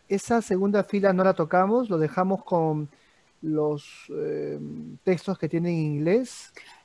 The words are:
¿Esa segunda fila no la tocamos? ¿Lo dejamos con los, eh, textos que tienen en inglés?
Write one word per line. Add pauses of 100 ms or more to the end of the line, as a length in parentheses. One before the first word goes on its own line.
¿Esa
segunda
fila
no
la
tocamos?
¿Lo
dejamos
con (520)
los,
eh, (440)
textos
que
tienen
en
inglés? (340)